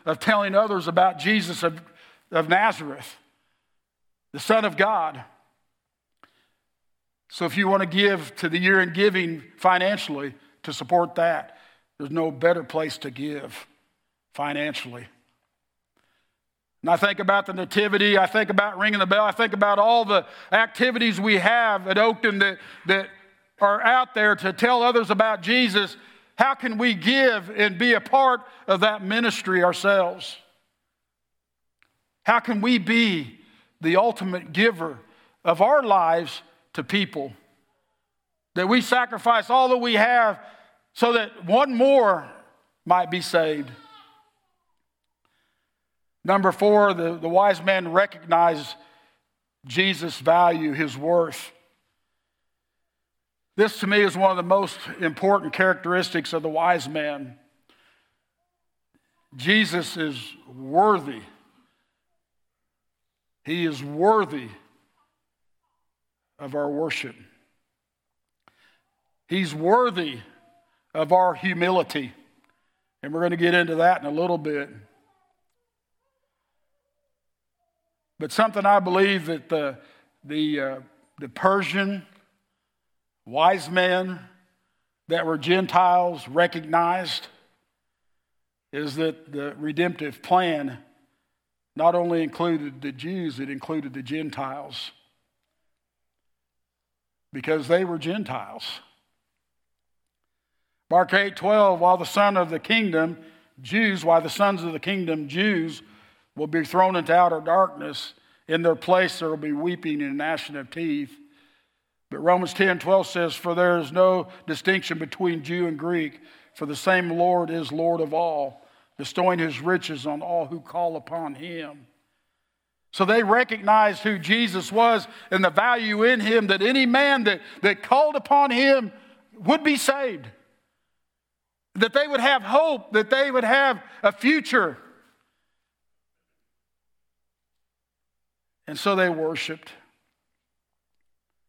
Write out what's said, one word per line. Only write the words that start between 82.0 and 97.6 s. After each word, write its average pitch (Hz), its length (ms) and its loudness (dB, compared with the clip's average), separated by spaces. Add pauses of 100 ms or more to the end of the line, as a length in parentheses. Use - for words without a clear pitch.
wise 156 420 0
men 185 520 0 (880)
that 165 180 -2
were 160 120 -4
Gentiles 180 920 2
recognized 170 960 -2 (1400)
is 143 260 -8
that 160 360 -6
the 143 260 -10
redemptive 151 640 -6
plan 151 560 0 (960)
not 170 220 2
only 170 260 0
included 147 580 -4
the 139 120 -10
Jews, 151 480 -8
it 139 100 -10
included 143 420 -8
the 135 100 -12
Gentiles. 139 920 -10 (2500)
Because 147 340 -4